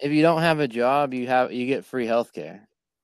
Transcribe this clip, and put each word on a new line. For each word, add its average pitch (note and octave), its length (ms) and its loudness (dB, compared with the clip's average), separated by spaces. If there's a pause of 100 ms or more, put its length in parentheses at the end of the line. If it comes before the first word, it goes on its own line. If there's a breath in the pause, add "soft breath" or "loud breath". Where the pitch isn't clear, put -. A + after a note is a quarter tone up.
if C#3+ 120 -4
you D3+ 100 4
don't D#3+ 200 4
have D#3+ 180 2
a C#3+ 80 0
job, B2+ 440 0
you B2 140 -6
have, B2+ 260 0
you B2 140 -4
get B2+ 180 -2
free B2+ 220 -4
healthcare. G2+ 540 -4 (440)